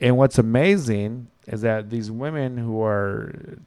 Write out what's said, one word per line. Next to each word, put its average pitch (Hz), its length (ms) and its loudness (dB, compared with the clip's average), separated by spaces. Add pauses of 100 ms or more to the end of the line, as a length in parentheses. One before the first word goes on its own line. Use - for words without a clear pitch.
And 123 160 6
what's 135 220 4
amazing 120 880 2 (180)
is 107 160 -8
that 110 280 -2
these 110 200 -4
women 131 480 -6
who 113 240 -2
are 104 840 -4